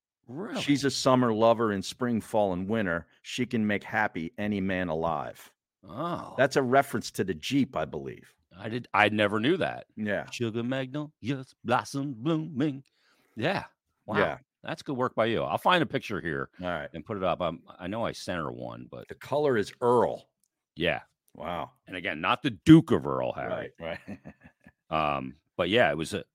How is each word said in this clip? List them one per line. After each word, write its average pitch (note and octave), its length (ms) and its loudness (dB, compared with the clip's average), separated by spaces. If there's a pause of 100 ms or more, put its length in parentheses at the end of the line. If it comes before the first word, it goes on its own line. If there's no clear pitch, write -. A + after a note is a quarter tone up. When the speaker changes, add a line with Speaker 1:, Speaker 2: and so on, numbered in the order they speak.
(280)
Speaker 1:
Really? F#3 320 -8
Speaker 2:
She's C#3 240 2
a C3 60 2
summer B2+ 420 4
lover A2+ 400 4
in G2 80 -2
spring, A#2+ 400 -4
fall, G#2 320 0
and F#2+ 160 -4
winter. F#2 380 -2 (160)
She - 240 -4
can A2 200 0
make G2+ 160 0
happy G2+ 540 -2
any G#2 240 -2
man F#2 280 -2
alive." D#2+ 600 -4 (380)
Speaker 1:
Oh. D#3 480 -8
Speaker 2:
That's C3+ 200 2
a C#3+ 60 4
reference B2+ 500 2
to A2 120 -2
the F#2 100 -2
Jeep, A#2+ 420 -2
I D#2 100 -2
believe. C2+ 480 -12 (240)
Speaker 1:
I A2 100 -10
did, A#2 240 -8
I G#2 160 6
never G#2+ 320 2
knew D3+ 160 2
that. C2 300 -4 (100)
Speaker 2:
Yeah. G2 340 -4
Speaker 1:
"Sugar A#2 320 -4
magnolias C3 920 -6 (100)
blossom B2+ 500 -2
blooming." D3 720 -2 (500)
Yeah. D#3 300 -2 (400)
Wow. G#2 140 -2
Speaker 2:
Yeah. D#2 200 0 (240)
Speaker 1:
That's D3+ 200 -8
good C#3+ 160 -6
work B2 160 0
by A2+ 120 2
you. G2+ 160 0
I'll D2 160 -2
find F3+ 240 4
a - 40 2
picture G#2+ 340 -4
here C#2 300 -4 (100)
Speaker 2:
All F2+ 80 -6
right. D2+ 240 -6
Speaker 1:
and E2 120 -12
put G#2+ 120 -8
it F#2 80 -4
up. E2 160 0
I'm, E2+ 220 -2 (160)
I F2+ 80 -10
know G#2+ 180 -4
I E2 80 -2
sent F2+ 260 -6
her C#2+ 140 -4
one, A#1+ 380 -12
but B1 180 -14
Speaker 2:
The - 60 -14
color C#3 420 0
is G2+ 240 0
Earl. A#2 480 4 (480)
Speaker 1:
Yeah. D2+ 240 0 (340)
Speaker 2:
Wow. E2+ 380 -8 (140)
Speaker 1:
And F#2 100 -10
again, E2+ 240 -6
not G2 220 0
the C#3 80 -2
Duke D#3+ 400 8
of D2 160 2
Earl, B1+ 260 0
Harry. C#2+ 480 -6
Speaker 2:
Right, E2 260 -8
right. G2+ 180 -12
<laughs> - 260 -20 (420)
Speaker 1:
Um, C#2 420 0 (220)
but F2 140 0
yeah, G#2+ 200 6
it D2 60 0
was D#2+ 180 -4
a, F2+ 100 -6 (100)